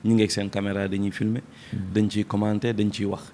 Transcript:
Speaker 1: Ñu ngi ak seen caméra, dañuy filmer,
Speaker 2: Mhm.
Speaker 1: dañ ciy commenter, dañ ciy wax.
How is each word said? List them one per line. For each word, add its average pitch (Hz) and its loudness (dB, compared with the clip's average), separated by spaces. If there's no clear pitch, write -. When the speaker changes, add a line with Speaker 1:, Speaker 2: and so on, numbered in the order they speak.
Speaker 1:
Ñu 113 6
ngi 110 6
ak 104 2
seen 101 -2
caméra, 98 -2
dañuy 98 0
filmer, 110 -2
Speaker 2:
Mhm. 95 -6
Speaker 1:
dañ 107 4
ciy 104 0
commenter, 107 0
dañ 104 2
ciy 101 -4
wax. 98 -6